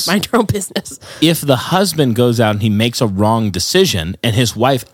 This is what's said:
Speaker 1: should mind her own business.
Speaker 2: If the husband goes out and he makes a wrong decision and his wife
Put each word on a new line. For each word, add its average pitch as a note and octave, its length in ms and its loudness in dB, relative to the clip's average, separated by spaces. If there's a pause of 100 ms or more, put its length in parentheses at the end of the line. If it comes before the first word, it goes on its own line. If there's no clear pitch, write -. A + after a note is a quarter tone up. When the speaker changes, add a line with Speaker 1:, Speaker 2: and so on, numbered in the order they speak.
Speaker 1:
should D#3+ 60 -2
mind G3 160 0
her A#3 120 0
own A3+ 80 2
business. - 520 -6 (220)
Speaker 2:
If D#3+ 220 2
the C#3 140 2
husband D#3+ 600 0
goes A#2+ 240 2
out G#2+ 120 2
and G2+ 100 -4
he A2+ 80 2
makes A2+ 320 0
a A#2 40 2
wrong G#2 440 0
decision F#2 720 0
and A2+ 120 0
his A#2 220 0
wife B2 380 0